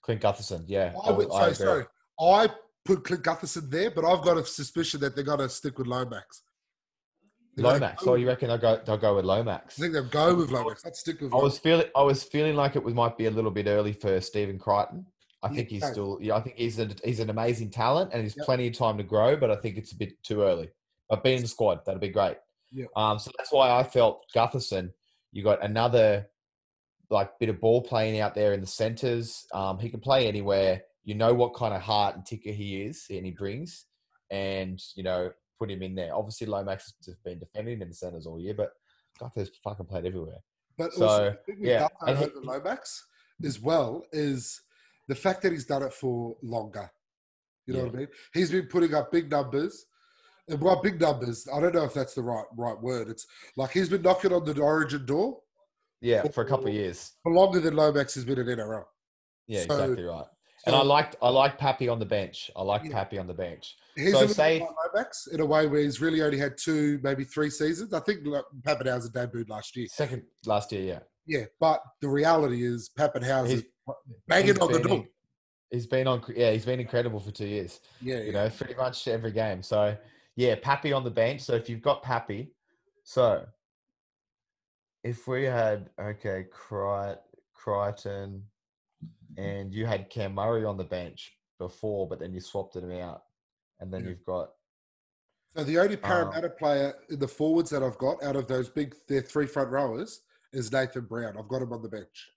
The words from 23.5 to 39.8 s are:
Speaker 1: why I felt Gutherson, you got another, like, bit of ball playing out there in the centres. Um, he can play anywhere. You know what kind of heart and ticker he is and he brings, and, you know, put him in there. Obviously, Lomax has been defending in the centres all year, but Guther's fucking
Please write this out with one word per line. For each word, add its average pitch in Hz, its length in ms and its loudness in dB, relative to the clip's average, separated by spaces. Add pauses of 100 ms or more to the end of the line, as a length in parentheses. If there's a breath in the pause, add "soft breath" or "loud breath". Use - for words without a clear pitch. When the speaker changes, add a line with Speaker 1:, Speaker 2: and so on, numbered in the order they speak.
Speaker 1:
why 135 200 6
I 123 120 6
felt 120 400 4 (120)
Gutherson, 113 560 0 (400)
you 98 120 -10
got 104 200 4
another, 107 640 4 (840)
like, 98 300 0
bit 113 100 0
of 98 100 -2
ball 113 220 6
playing 110 380 0
out 104 160 0
there 104 180 4
in 98 80 -2
the 95 60 -8
centres. 117 840 -2
Um, 95 280 -4
he 113 100 -6
can 113 100 -10
play 135 280 4
anywhere. 98 560 2 (200)
You 107 120 -8
know 113 180 6
what 120 220 4
kind 110 180 -2
of 92 80 -4
heart 104 340 2
and 95 100 -16
ticker 110 260 -10
he 101 320 -6
is 131 260 -12
and 92 160 -8
he 92 60 -6
brings, 104 560 -10 (420)
and, 95 500 -4 (160)
you 95 60 -12
know, 92 300 -2 (260)
put 107 140 -6
him 95 100 -8
in 92 140 -8
there. 85 200 -6
Obviously, 110 300 -6
Lomax 98 480 -6 (140)
has 87 80 -18 (100)
been 90 140 -10
defending 107 420 -10
in 90 80 -12
the 82 60 -18
centres 85 320 -12
all 82 120 -12
year, 95 140 -8
but 104 200 -4 (460)
Guther's 117 300 -8 (140)
fucking 101 240 -8